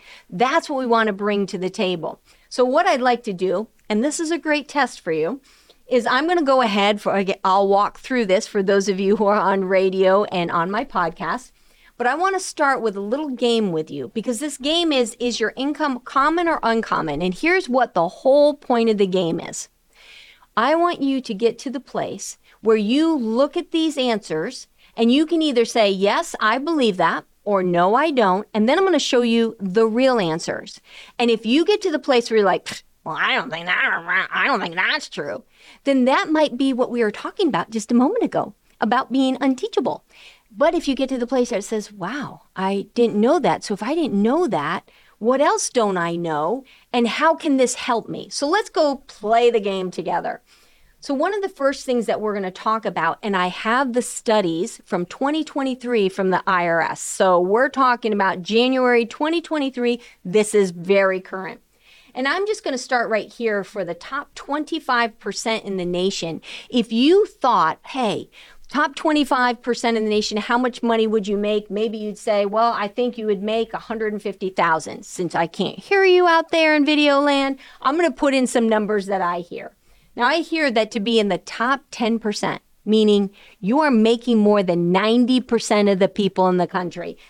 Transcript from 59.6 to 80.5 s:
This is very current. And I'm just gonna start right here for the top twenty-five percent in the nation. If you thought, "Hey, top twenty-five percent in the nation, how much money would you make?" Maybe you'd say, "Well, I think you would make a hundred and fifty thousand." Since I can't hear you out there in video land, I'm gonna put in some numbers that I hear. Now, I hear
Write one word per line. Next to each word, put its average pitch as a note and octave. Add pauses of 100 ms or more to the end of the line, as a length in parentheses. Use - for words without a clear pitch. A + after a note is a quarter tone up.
This G#3
is G3
very F#3
current. F#3 (540)
And C4
I'm F#4+
just G#4+
gonna C#4
start A#3+
right G#3+
here G#3
for G3+
the E3+
top C4+
twenty-five C#4
percent A3
in G3
the F3+
nation. F3+ (280)
If A3+
you D#4+
thought, F#3
"Hey, A3+ (380)
top C#4+
twenty-five B3+
percent A#3
in A3
the G#3+
nation, G#3+
how A#3+
much B3
money A3+
would G#3+
you G3+
make?" G#3
Maybe G#3+
you'd G#3
say, G3+
"Well, A3+
I G#3
think A#3+
you A3
would G3+
make A3+
a F3
hundred A3
and G#3
fifty G3
thousand." E3+
Since F3+
I E3+
can't -
hear G4
you F4+
out E4
there D#4+
in D4+
video D4
land, C#4 (220)
I'm C#4
gonna E4+
put C4+
in B3+
some A#3
numbers G#3+
that F#3+
I F3
hear. - (400)
Now, A#3+
I D4+
hear D#4+